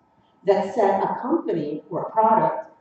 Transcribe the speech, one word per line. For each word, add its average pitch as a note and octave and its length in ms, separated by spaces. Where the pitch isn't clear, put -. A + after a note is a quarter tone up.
that F#3+ 300
set F#3 280
a - 180
company F#3 680
or - 140
a - 80
product - 580